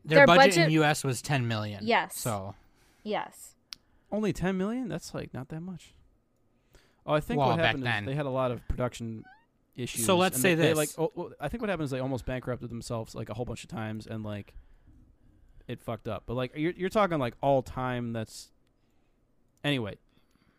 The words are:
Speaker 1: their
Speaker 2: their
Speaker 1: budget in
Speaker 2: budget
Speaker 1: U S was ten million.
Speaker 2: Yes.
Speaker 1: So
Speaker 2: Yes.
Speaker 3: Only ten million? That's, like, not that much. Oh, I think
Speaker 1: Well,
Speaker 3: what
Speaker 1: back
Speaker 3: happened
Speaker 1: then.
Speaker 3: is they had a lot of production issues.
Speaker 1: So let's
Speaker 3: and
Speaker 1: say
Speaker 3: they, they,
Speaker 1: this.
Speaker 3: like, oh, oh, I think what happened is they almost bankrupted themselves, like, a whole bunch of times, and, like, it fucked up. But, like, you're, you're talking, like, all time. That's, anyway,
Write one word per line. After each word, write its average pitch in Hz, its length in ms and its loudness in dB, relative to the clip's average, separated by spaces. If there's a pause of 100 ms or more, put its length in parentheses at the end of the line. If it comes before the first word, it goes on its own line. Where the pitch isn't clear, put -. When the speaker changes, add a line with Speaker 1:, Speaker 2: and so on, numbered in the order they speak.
Speaker 1:
their 151 140 6
Speaker 2:
their 277 80 12
Speaker 1:
budget 262 300 10
in 170 80 6
Speaker 2:
budget 156 80 4
Speaker 1:
U 156 120 6
S 147 200 2
was 127 180 -2
ten 127 260 0
million. 107 360 -4
Speaker 2:
Yes. 208 320 0
Speaker 1:
So 98 380 -4 (500)
Speaker 2:
Yes. - 500 -8 (560)
Speaker 3:
Only 208 220 0
ten 185 260 -2
million? 226 300 -4
That's, - 260 -10
like, 156 180 -10
not 127 180 -10
that 160 100 -10
much. 180 340 -14 (1120)
Oh, 147 80 0
I 151 60 2
think - 180 -4
Speaker 1:
Well, 135 120 4
Speaker 3:
what 113 80 2
Speaker 1:
back 160 80 4
Speaker 3:
happened 120 200 2
Speaker 1:
then. 110 160 0
Speaker 3:
is 101 60 -6
they 135 80 -4
had 147 100 -2
a 131 40 -4
lot 131 200 0
of 117 160 -8
production 117 560 -6 (540)
issues. 120 280 -6
Speaker 1:
So 196 120 4
let's 180 180 2
Speaker 3:
and 135 80 0
Speaker 1:
say 180 140 6
Speaker 3:
they, 165 60 2
they, 165 80 6
Speaker 1:
this. 160 60 2
Speaker 3:
like, 151 120 0 (100)
oh, 160 180 -2
oh, 160 240 -10
I - 80 -6
think 233 120 -6
what 214 100 -4
happened 160 140 -2
is 131 80 -4
they 131 80 -2
almost 131 260 -4
bankrupted 123 420 -6
themselves, 113 460 -8
like, 123 140 -10
a 107 60 -8
whole 120 100 -6
bunch 117 180 -8
of - 80 -18
times, 110 380 -8
and, 110 160 -8
like, 104 300 -10 (1120)
it 120 120 -10
fucked 113 280 -10
up. 104 180 -8
But, 117 80 -6
like, 127 220 -4
you're, 156 160 -2
you're 180 160 -6
talking, 190 320 2
like, 120 200 -2
all 139 220 4
time. 123 500 -6
That's, - 380 -10 (1120)
anyway, 123 360 -2 (600)